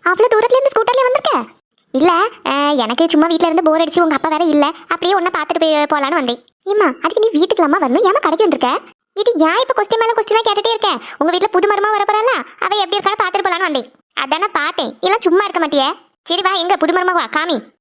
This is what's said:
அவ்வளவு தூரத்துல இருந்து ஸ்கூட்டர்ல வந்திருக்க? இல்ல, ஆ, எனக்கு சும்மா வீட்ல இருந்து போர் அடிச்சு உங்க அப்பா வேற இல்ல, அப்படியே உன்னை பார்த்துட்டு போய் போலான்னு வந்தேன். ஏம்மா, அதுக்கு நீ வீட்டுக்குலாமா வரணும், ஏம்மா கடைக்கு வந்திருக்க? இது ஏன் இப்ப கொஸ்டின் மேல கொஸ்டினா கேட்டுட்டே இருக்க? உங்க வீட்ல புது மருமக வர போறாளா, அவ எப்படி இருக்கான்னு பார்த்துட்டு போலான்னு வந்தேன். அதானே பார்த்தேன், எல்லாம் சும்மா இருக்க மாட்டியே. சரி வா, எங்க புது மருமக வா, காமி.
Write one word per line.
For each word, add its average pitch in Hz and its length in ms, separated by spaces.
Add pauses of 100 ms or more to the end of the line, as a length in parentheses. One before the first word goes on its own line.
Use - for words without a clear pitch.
(100)
அவ்வளவு 427 220
தூரத்துல 466 260
இருந்து 554 140
ஸ்கூட்டர்ல 494 340
வந்திருக்க? 554 260 (680)
இல்ல, 330 120 (420)
ஆ, - 20 (300)
எனக்கு 254 280
சும்மா 311 200
வீட்ல 330 160
இருந்து 330 180
போர் 320 180
அடிச்சு 330 200
உங்க 311 140
அப்பா 320 160
வேற 330 100 (100)
இல்ல, 294 120 (260)
அப்படியே 349 260
உன்னை 349 180
பார்த்துட்டு 320 280
போய் 302 280
போலான்னு 294 280
வந்தேன். 240 200 (320)
ஏம்மா, 415 160 (140)
அதுக்கு 427 220
நீ 453 120
வீட்டுக்குலாமா 349 480
வரணும், 302 240
ஏம்மா 480 160
கடைக்கு 330 220
வந்திருக்க? 254 260 (480)
இது 453 100 (160)
ஏன் 381 160
இப்ப 508 140
கொஸ்டின் 453 260
மேல 466 140
கொஸ்டினா 440 320
கேட்டுட்டே 415 260
இருக்க? 427 160 (300)
உங்க 311 140
வீட்ல 359 200
புது 370 160
மருமக 415 260
வர 403 140
போறாளா, 440 260 (280)
அவ 381 180
எப்படி 370 140
இருக்கான்னு 403 260
பார்த்துட்டு 381 240
போலான்னு 359 220
வந்தேன். 262 200 (340)
அதானே 320 260 (100)
பார்த்தேன், 294 340 (140)
எல்லாம் 415 200
சும்மா 370 200
இருக்க 359 160
மாட்டியே. 285 260 (420)
சரி 359 160
வா, 381 60 (100)
எங்க 370 200
புது 339 140
மருமக 359 240
வா, 339 60 (100)
காமி. 320 220 (220)